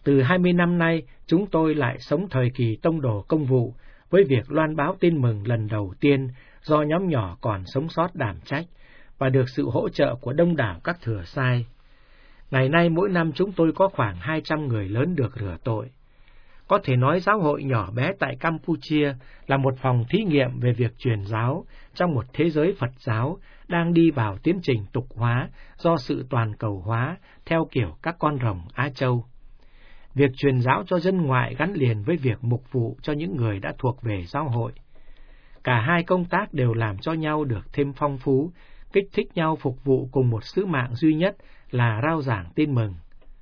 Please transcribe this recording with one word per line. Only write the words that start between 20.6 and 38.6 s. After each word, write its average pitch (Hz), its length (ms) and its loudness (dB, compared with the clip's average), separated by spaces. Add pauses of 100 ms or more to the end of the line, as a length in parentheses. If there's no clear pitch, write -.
việc 113 240 -2
truyền 110 280 -2
giáo 120 400 -2 (300)
trong 175 180 0
một 120 200 -2
thế 160 160 2
giới 156 300 2
Phật 123 180 -2
giáo 123 400 -2 (300)
đang 170 260 0
đi 165 180 6
vào 110 320 -2
tiến 185 200 2
trình 110 300 0
tục 123 120 -4 (100)
hóa 120 340 0 (280)
do 165 200 2
sự 139 320 -4
toàn 117 300 0
cầu 101 260 -4
hóa 120 320 -2 (280)
theo 165 260 0
kiểu 110 180 0 (140)
các 165 160 -4
con 151 240 0
rồng 101 160 -2 (140)
Á 135 220 -2
Châu. 123 300 0 (920)
Việc 135 200 4
truyền 131 260 2
giáo 143 260 2
cho 180 120 0
dân 185 220 2
ngoại 123 360 0
gắn 170 160 -2
liền 120 320 0
với 165 120 0
việc 127 240 0
mục 117 300 -2
vụ 120 300 -2
cho 156 120 -4
những 165 220 -4
người 113 240 0
đã 127 180 -6
thuộc 127 240 -2
về 104 260 -4
giáo 143 220 -4
hội. 117 220 -2 (920)
Cả 120 240 2
hai 170 160 2
công 180 220 0
tác 180 280 -2
đều 123 200 2
làm 110 240 -2
cho 160 160 -4
nhau 151 300 -2
được 117 300 -6
thêm 143 200 -2
phong 143 240 -4
phú, 139 340 0 (420)